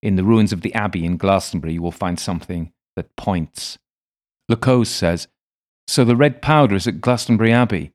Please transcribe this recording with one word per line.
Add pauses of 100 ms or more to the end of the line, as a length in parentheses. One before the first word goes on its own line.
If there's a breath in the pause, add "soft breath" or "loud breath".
In
the
ruins
of
the
Abbey
in
Glastonbury,
you
will
find
something (220)
that
points." (720)
Lacose
says, (600)
"So
the
red
powder
is
at
Glastonbury
Abbey?"